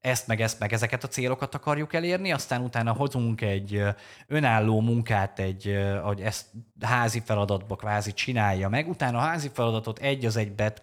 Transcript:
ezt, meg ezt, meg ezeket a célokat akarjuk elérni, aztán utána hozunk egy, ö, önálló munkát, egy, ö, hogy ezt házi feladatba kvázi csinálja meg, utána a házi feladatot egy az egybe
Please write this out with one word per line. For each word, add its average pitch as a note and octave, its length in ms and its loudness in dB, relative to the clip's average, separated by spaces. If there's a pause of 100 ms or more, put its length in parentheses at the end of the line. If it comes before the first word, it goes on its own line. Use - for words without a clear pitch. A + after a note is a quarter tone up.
ezt, B2+ 260 0
meg A2 140 2
ezt, A2+ 180 0
meg G#2 140 0
ezeket A2+ 320 0
a C3 40 -4
célokat B2+ 460 -2
akarjuk D3 400 -2
elérni, F3+ 380 0
aztán C3 300 -2
utána A#2 300 0
hozunk A#2+ 480 0
egy, G2+ 340 -2
ö, G2+ 140 2 (380)
önálló A2+ 540 4
munkát, A2+ 580 2
egy, F#2+ 300 -4
ö, G2 340 0
hogy G2+ 180 -2
ezt G#2 260 -4 (340)
házi A#2+ 440 2
feladatba G2+ 520 0
kvázi G#2 360 -2
csinálja G2+ 560 2
meg, C#3 200 0
utána B2+ 300 0
a - 20 2
házi D3+ 340 -2
feladatot A2+ 440 0
egy C#3 260 0
az A2+ 120 2
egybe G#2+ 360 0 (100)